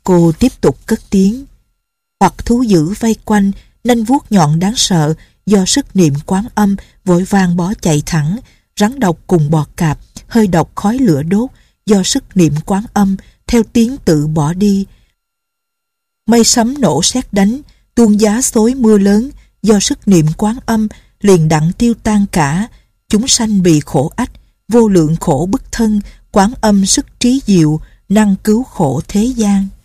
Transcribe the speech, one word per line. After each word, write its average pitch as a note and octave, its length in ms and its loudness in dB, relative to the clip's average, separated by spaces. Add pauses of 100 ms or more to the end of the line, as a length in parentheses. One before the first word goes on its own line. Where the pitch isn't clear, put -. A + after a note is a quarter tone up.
cô E3+ 280 2
tiếp B3 280 0
tục - 260 -2
cất A3+ 140 -4 (100)
tiếng. G#3+ 340 0 (760)
Hoặc F#3 140 2 (100)
thú A#3+ 180 0
dữ F#3 380 0
vây A3+ 240 -2
quanh, G3+ 280 0 (320)
nanh A#3 200 0
vuốt B3+ 280 -2
nhọn D#3+ 260 2
đáng G3 180 -2
sợ, D#3+ 380 0 (320)
do F#3+ 200 2
sức - 300 -4
niệm D#3+ 180 2 (120)
Quán F#3+ 280 -4
Âm, G3+ 220 0 (280)
vội F3+ 200 0
vàng F#3 320 0
bó F3+ 180 -4
chạy D#3 320 -2
thẳng, E3 320 -4 (380)
rắn B3 240 -2
độc F3+ 260 -2
cùng D#3 240 0
bò D#3 160 0 (100)
cạp, D#3 220 -2 (280)
hơi A3 200 2
độc E3+ 280 0
khói A3+ 240 -2
lửa E3+ 240 2
đốt, G3+ 280 -2 (360)
do G3 160 2
sức - 340 -6
niệm D#3 180 2 (120)
Quán G3+ 260 -4
Âm, G3 240 0 (300)
theo A#3 160 0 (100)
tiếng A#3+ 320 0
tự D3+ 220 0
bỏ D#3 260 -2
đi. G3 340 0 (1400)
Mây A3+ 180 4
sấm B3 360 0
nổ E3 220 0
sét - 300 -4
đánh, G#3 280 0 (340)
tuôn G#3 260 2
giá G#3+ 220 0
xối A#3 320 0
mưa A3 240 2
lớn, G#3 320 0 (320)
do G3+ 180 2
sức - 280 -4
niệm E3+ 180 4 (100)
Quán G#3+ 300 -4
Âm, A3 220 -2 (320)
liền F3+ 280 2
đặng E3 240 0
tiêu A#3 300 0
tan G#3 300 0
cả. E3 360 -2 (400)
Chúng A3 200 0
sanh A3 340 0
bị D#3+ 180 4
khổ D3 360 -4
ách, B3 140 -4 (380)
vô A3+ 200 4
lượng E3 280 2
khổ E3+ 340 -2
bức - 220 -6
thân, G#3+ 280 -2 (320)
Quán G#3 280 2
Âm G3+ 260 2
sức - 200 -2 (140)
trí B3+ 260 0
diệu, D#3 340 2 (280)
năng G#3 360 2
cứu G#3+ 180 0
khổ D#3 460 -4
thế G#3 160 -2
gian. G3+ 440 -2 (160)